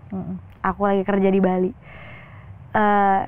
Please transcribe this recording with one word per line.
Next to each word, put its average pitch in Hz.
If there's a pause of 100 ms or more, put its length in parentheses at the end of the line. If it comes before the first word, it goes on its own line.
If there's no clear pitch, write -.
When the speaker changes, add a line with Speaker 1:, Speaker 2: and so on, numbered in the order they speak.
(120)
Speaker 1:
Hmm. 185 (300)
Speaker 2:
Aku 185
lagi 196
kerja 196
di 196
Bali. 185 (1040)
Eh, 202